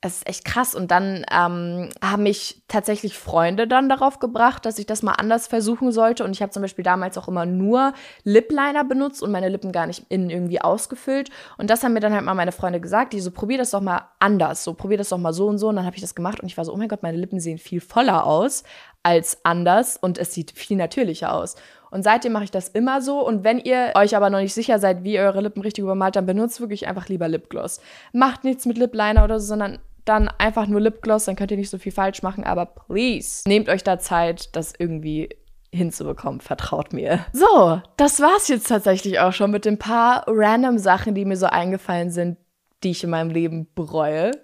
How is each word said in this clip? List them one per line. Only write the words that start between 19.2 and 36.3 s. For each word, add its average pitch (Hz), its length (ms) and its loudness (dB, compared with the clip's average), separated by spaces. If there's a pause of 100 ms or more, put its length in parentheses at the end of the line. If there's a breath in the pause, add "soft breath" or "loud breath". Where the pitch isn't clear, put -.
anders 175 540 4
und 180 180 -2
es - 160 -6
sieht 165 200 -8
viel - 260 -4
natürlicher 170 560 -2
aus.“ - 220 -6 (340 loud breath)
Und 190 120 -6
seitdem 233 300 2
mach 214 100 -2
ich 196 80 -8
das 185 180 -6
immer 262 320 0
so. 277 240 -2
Und 208 200 -2
wenn 233 160 4
ihr 254 340 0
euch 208 220 6
aber 202 120 4
noch 196 120 2
nicht 196 120 -2
sicher 226 280 2
seid, 185 240 2
wie 208 100 -2
ihr 190 80 2
eure 196 180 2
Lippen 208 220 -4
richtig 208 220 -4
übermalt, 190 320 0
dann 185 100 0
benutzt 214 340 -2
wirklich 208 280 -8
einfach 185 200 -8
lieber 170 200 -4
Lipgloss. - 520 -6 (320 loud breath)
Macht 254 300 2
nichts 254 240 -2
mit 233 100 0
Lip 247 160 2
Liner 214 300 4
oder 214 160 4
so, 208 80 -4
sondern 208 320 -4 (260)
dann 214 240 2
einfach 214 380 0
nur 208 140 2
Lipgloss, 214 460 0
dann 190 100 -4
könnt 196 160 -4
ihr 202 40 -2
nicht 196 140 -6
so 190 80 -10
viel 185 140 -8
falsch 196 320 -2
machen. 196 180 -6
Aber 175 240 -2
please, - 800 -6
nehmt 208 220 4
euch 180 160 0
da 185 160 2
Zeit, 170 560 -2
das 160 200 -6
irgendwie 156 520 -4 (440)
hinzubekommen. 147 680 -4